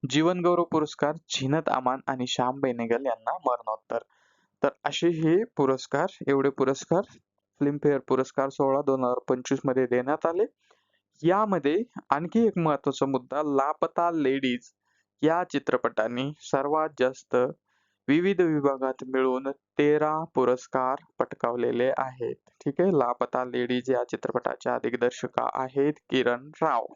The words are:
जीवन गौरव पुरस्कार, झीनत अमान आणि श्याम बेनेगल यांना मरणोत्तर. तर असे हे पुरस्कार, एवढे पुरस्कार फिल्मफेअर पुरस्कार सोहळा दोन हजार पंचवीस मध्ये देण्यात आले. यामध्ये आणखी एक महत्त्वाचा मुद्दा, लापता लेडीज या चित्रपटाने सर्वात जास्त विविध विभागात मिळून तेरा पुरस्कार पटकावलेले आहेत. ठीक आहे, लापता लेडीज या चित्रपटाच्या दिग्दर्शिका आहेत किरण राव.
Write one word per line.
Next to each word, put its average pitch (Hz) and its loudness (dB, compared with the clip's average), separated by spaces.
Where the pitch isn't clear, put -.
जीवन 160 2
गौरव 175 2
पुरस्कार, 151 -2
झीनत 147 -2
अमान 131 -2
आणि 127 -4
श्याम 131 -2
बेनेगल 120 -2
यांना 113 -4
मरणोत्तर. 117 -4
तर 139 2
असे 151 0
हे 165 2
पुरस्कार, 143 -2
एवढे 139 2
पुरस्कार 139 0
फिल्मफेअर 143 2
पुरस्कार 131 0
सोहळा 135 0
दोन 135 0
हजार 123 0
पंचवीस 131 0
मध्ये 131 2
देण्यात 123 0
आले. 170 2
यामध्ये 180 2
आणखी 175 2
एक 190 0
महत्त्वाचा 147 0
मुद्दा, 135 -2
लापता 151 0
लेडीज 135 -2
या 165 2
चित्रपटाने 123 -2
सर्वात 151 0
जास्त 131 0
विविध 175 2
विभागात 139 0
मिळून 131 0
तेरा 151 0
पुरस्कार 127 0
पटकावलेले 120 0
आहेत. 127 -6
ठीक - -6
आहे, 185 4
लापता 127 0
लेडीज 123 -2
या 123 2
चित्रपटाच्या - -4
दिग्दर्शिका 120 -2
आहेत 139 -2
किरण 127 0
राव. 139 0